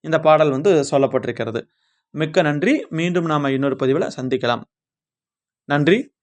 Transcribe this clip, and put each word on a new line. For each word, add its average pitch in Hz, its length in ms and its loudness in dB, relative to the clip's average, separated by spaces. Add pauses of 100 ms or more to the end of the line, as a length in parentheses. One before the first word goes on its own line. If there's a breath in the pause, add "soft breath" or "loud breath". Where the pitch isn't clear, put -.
இந்த 156 200 -2
பாடல் 156 300 4
வந்து 147 400 2
சொல்லப்பட்டிருக்கிறது. 120 720 -2 (480)
மிக்க 156 320 0
நன்றி. 156 460 0
மீண்டும் 170 360 -2
நாம 147 260 0
இன்னொரு 135 320 0
பதிவுல 139 260 0 (120)
சந்திக்கலாம். 123 400 -2 (1040)
நன்றி. 147 580 0